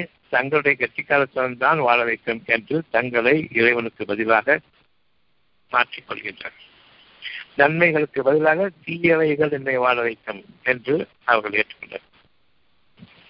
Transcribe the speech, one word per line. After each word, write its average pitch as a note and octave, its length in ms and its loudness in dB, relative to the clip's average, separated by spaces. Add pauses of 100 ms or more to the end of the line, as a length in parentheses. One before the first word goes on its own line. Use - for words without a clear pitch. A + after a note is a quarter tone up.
(300)
தங்களுடைய C#3 460 0
கெட்டிக்காரத்துவம் B2+ 880 -2
தான் D#3 240 2
வாழ A#2+ 180 4
வைக்கும் A2+ 360 -4 (140)
என்று A#2 220 -4 (140)
தங்களை A#2+ 440 2 (240)
இறைவனுக்கு A#2 520 0
பதிலாக A2+ 480 2 (1120)
மாற்றிக்கொள்கின்றனர். A2 880 -6 (1000)
நன்மைகளுக்கு D#3 640 2
பதிலாக D#3 460 2 (160)
தீயவைகள் D#3+ 760 0
என்னை C3+ 260 -4
வாழ B2 180 4
வைக்கும் A2 400 -6 (300)
என்று B2 240 -2 (280)
அவர்கள் G#2+ 340 0
ஏற்றுக்கொண்டனர். - 540 -8 (1160)